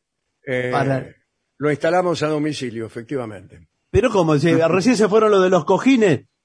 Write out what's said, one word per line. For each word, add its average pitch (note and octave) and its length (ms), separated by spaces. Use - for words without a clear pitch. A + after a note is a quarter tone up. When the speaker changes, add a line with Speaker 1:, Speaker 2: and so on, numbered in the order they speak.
Speaker 1:
Eh, B2+ 260
Speaker 2:
Para C3+ 360
Speaker 1:
lo D3 140
instalamos E3 520
a D3+ 40
domicilio, C#3 580
efectivamente. A2 840
Speaker 2:
Pero G#3+ 220
como D#3+ 260
si D#3+ 160
Speaker 1:
<laughs> - 0
Speaker 2:
recién E3 440
se G3+ 120
fueron G#3+ 220
los G3 120
de F#3 60
los F3 160
cojines G3+ 600